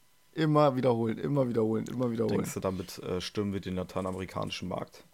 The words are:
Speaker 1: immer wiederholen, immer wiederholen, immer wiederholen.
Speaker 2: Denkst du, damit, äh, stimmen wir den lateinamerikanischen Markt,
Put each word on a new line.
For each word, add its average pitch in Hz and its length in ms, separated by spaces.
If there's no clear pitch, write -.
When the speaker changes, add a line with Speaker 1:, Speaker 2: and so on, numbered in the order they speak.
Speaker 1:
immer 151 420
wiederholen, 117 440
immer 143 280
wiederholen, 110 380
immer 120 260
wiederholen. 110 280
Speaker 2:
Denkst - 160
du, - 40
damit, 92 400
äh, 90 220
stimmen 101 320
wir 98 80
den 92 140
lateinamerikanischen 92 920
Markt, - 360